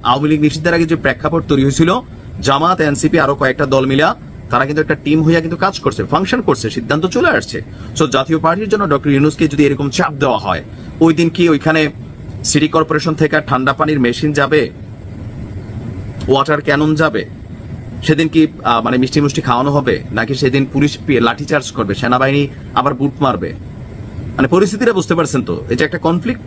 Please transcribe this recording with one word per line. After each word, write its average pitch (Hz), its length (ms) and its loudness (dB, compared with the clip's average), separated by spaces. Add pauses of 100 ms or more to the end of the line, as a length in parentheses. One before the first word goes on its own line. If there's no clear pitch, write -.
আওয়ামী 139 260 2
লীগ 151 120 2
নিষিদ্ধের 156 320 2
আগে 170 120 2
যে 160 100 0
প্রেক্ষাপট 156 520 0
তৈরি 139 160 4
হয়েছিল, 165 360 4 (420)
জামাত, 156 400 2
এনসিপি, 151 380 2
আরো 139 160 2
কয়েকটা 135 300 0
দল 135 200 4
মিলা 143 300 2 (340)
তারা 123 160 2
কিন্তু 147 160 0
একটা 151 140 0
টিম 151 280 2
হইয়া 165 180 4
কিন্তু 165 160 -4
কাজ 190 220 0
করছে, - 240 -2
ফাংশন 190 380 0
করছে, 120 280 0
সিদ্ধান্ত 139 360 -2
চলে 247 240 2
আসছে। - 320 -2 (360)
So 156 100 4
জাতীয় 135 320 0
পার্টির 175 300 0
জন্য 208 200 2
ডক্টর 143 200 0
ইউনূসকে 147 380 4
যদি 143 180 2
এরকম 139 240 0
চাপ 147 240 -2
দেওয়া 131 240 0
হয়, 95 260 -2 (360)
ওই 165 140 6
দিন 165 160 2
কি 170 200 2
ওইখানে 156 400 2 (540)
সিটি 156 240 2
কর্পোরেশন 160 460 0
থেকে 156 220 2
আর 151 120 2
ঠান্ডা 131 260 0
পানির 151 260 0
মেশিন 127 340 2
যাবে, 143 360 2 (1600)
ওয়াটার 135 340 2
ক্যানন 151 340 2
যাবে? 147 300 0 (800)
সেদিন 156 240 2
কি, 156 200 4 (160)
আহ, 117 180 2
মানে, 123 160 0
মিষ্টি 127 240 2
মুষ্টি 143 200 0
খাওয়ানো 131 300 0
হবে, 131 300 2 (100)
নাকি 113 240 -2
সেদিন 135 380 2
পুলিশ 143 240 2 (100)
পি-, 127 140 4
লাঠিচার্জ 120 500 -2
করবে, 101 240 -4
সেনাবাহিনী 135 520 0 (280)
আবার 135 180 2
বুট 135 180 -2 (100)
মারবে? 92 320 -2 (840)
মানে, 131 100 2
পরিস্থিতিটা 208 460 2
বুঝতে 185 220 0
পারছেন 147 280 0
তো? - 260 -4
এটা 120 160 0
একটা 160 120 -4
কনফ্লিক্ট 170 500 -2